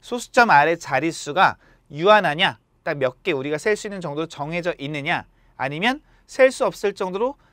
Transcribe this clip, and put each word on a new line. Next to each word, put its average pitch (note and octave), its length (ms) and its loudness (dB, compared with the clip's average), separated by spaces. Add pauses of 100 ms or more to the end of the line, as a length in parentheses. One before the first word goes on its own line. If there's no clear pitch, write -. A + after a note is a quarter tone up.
소수점 A#3+ 500 0
아래 D3+ 240 6
자릿수가 D3 840 0 (320)
유한하냐, E3+ 680 2 (240)
딱 D#3+ 160 -4
몇 B2+ 240 -2
개 F#3 80 -2
우리가 D3 260 -2
셀 G#3 180 -2
수 G#3 120 -8
있는 G3 140 -10
정도로 D#3+ 260 -6
정해져 D#3+ 500 -6
있느냐, C#3+ 480 -6 (320)
아니면 E3 440 -4 (260)
셀 C4 240 4
수 B3 160 -2
없을 G3+ 260 -4
정도로 G3+ 440 -4 (160)